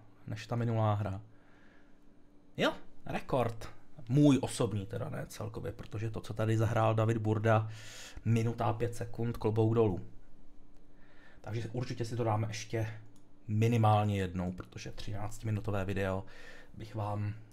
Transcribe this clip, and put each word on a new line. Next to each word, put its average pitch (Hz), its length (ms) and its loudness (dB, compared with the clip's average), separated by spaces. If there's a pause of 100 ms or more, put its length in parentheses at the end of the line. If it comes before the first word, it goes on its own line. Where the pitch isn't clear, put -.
(260)
než 110 200 -8
ta 117 100 -2
minulá 113 380 4
hra. 98 260 -2 (1400)
Jo, 262 160 2 (340)
rekord. - 640 -2 (400)
Můj 143 340 8
osobní 101 440 -2
teda, - 220 -6
ne - 180 -6
celkově, 107 460 -8
protože 110 380 -6
to, 101 100 -6
co - 140 -6
tady 110 220 2
zahrál 110 380 4
David 113 220 4
Burda, 107 520 4 (560)
minuta 113 400 2
a 113 80 4
pět 110 220 -2
sekund, - 420 -2
klobouk 110 380 4
dolů. 107 260 6 (1400)
Takže 110 320 -6
určitě 123 320 -4
si 117 120 -6
to 120 80 0
dáme 110 240 2
ještě - 520 -4 (480)
minimálně 107 680 6
jednou, 90 340 0
protože - 400 -12
třináctiminutové 104 920 -2
video 95 400 0 (500)
bych 110 200 -12
vám, 104 400 -2 (180)